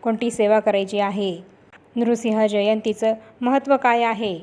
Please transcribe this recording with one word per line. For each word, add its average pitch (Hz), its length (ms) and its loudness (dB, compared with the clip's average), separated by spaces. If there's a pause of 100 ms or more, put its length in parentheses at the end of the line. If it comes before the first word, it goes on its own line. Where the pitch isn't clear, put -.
कोणती 233 280 -2
सेवा 214 300 2
करायची 202 380 0
आहे, 196 400 -2 (580)
नृसिंह 226 500 0
जयंतीचं 214 680 0 (260)
महत्त्व 269 360 2
काय 240 260 2
आहे 214 400 -2